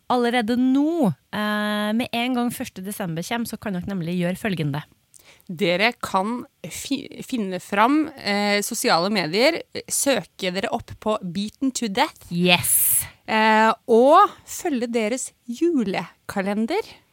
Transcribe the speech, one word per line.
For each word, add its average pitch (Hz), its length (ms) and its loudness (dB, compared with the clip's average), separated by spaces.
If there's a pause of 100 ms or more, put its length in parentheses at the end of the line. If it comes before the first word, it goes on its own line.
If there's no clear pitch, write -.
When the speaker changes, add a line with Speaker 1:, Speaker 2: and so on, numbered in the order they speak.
Speaker 1:
allerede 240 520 2
nå, 262 580 2 (140)
eh, 208 640 -2
med 233 180 -2
en 240 240 -2
gang 240 160 0
første 233 320 -10
desember 185 400 -6
kommer, 240 240 -6
så 226 120 -10
kan 208 140 -8
dere 175 140 -6
nemlig 180 320 -4
gjøre 175 200 -2
følgende. 151 440 -4 (640)
Speaker 2:
Dere 180 460 0
kan 214 520 -4 (140)
fi-, - 600 -8
finne 190 400 -4
fram, 269 500 2
eh, 202 520 0
sosiale 196 480 0
medier, 214 500 2 (280)
søke 196 640 -2
dere 190 180 -4
opp - 300 -6
på 214 200 -2
Beaten 202 520 -4
to 233 160 -4
Death. 240 420 -4
Speaker 1:
Yes. - 760 2 (200)
Speaker 2:
Eh, 220 480 4 (160)
og 294 420 8 (160)
følge 254 400 -4
deres 233 460 -2 (100)
julekalender. 220 1400 -2 (320)